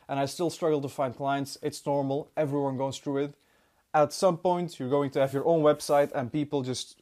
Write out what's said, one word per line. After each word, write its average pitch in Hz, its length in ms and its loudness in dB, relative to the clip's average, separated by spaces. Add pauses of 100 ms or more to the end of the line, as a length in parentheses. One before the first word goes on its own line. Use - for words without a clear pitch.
And 139 100 -2
I 139 60 0
still 165 240 -2
struggle 156 320 0
to 139 80 -6
find 131 260 -4
clients. 139 460 -4
It's - 240 -8
normal. 143 500 -2
Everyone 139 400 0
goes 135 220 -4
through 143 200 -4
it, 143 180 -2 (600)
at 147 160 4
some 180 260 2
point, 175 400 -2
you're 131 120 -4
going 143 200 2
to 147 120 -2
have 135 120 2
your 135 120 -2
own 165 180 4
website 147 500 4
and 127 160 -4
people 147 320 -2
just 127 400 -6